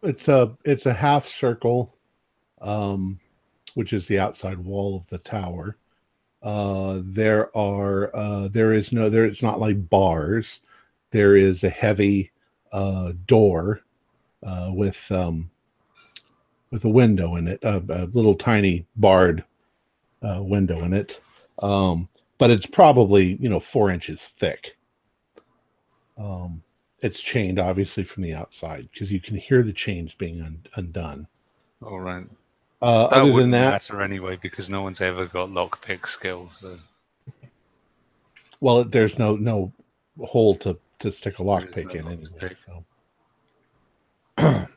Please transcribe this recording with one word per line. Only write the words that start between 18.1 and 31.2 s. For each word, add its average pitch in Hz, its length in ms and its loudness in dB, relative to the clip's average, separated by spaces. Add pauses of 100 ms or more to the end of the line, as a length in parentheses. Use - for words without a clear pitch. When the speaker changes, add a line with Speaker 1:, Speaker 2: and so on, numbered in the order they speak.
Speaker 1:
little 110 240 4
tiny 98 500 0 (120)
barred, 92 480 6 (760)
uh, 98 220 -6
window 92 400 0
in 87 100 -2
it. - 280 -6 (380)
Um, 95 500 0 (280)
but 123 120 6
it's 110 160 4
probably, 101 720 6
you 131 80 -4
know, 98 140 -2
four 107 300 0
inches 82 320 -8
thick. - 540 -8 (1400)
Um, 90 440 -10 (380)
it's - 220 -6
chained, 95 380 -2
obviously, 92 440 -2
from 95 200 -10
the 82 100 -8
outside 78 640 -14
'cause 98 140 -8
you 98 100 -4
can - 160 -10
hear 123 260 2
the 110 80 -4
chains 85 440 -8
being 85 260 -10
un-, 80 240 -14 (100)
undone. 80 520 -10 (540)